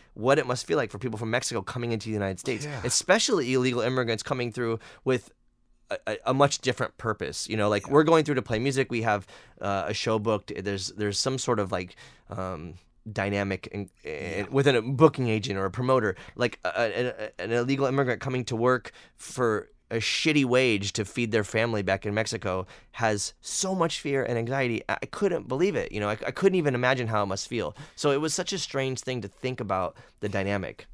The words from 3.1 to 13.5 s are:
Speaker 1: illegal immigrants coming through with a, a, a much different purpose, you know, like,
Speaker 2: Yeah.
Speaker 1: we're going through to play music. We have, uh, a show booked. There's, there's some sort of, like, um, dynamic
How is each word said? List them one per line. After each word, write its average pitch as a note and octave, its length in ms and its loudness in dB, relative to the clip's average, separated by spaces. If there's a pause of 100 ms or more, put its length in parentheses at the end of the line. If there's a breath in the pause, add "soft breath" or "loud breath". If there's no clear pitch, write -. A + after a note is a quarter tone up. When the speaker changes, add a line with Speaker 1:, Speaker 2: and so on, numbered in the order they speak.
Speaker 1:
illegal B2+ 300 4
immigrants A#2 400 0
coming B2 300 -4
through A#2 260 -2 (260 loud breath)
with B2+ 260 0 (600)
a, G2+ 160 -4
a, G#2+ 100 -2 (100)
a B2+ 80 2
much C#3+ 260 4
different B2 360 -2
purpose, G2+ 520 -4
you A2 80 -2
know, G#2 120 4
like, G#2 180 2
Speaker 2:
Yeah. B2+ 60 -2
Speaker 1:
we're D3+ 120 8
going D#3+ 200 6
through D3 120 0
to B2 60 0
play A2 160 -2
music. C3 320 0
We A#2 120 -2
have, G#2 240 0 (340 loud breath)
uh, G2 280 -2
a G#2 60 -2
show A2+ 240 0
booked. G#2+ 340 -2 (120)
There's, G2 240 -4
there's G2+ 300 -2
some C3+ 200 0
sort A#2+ 200 0
of, F#2+ 140 -2
like, F#2 240 -6 (340 loud breath)
um, F#2 440 -8 (380)
dynamic G2+ 560 -2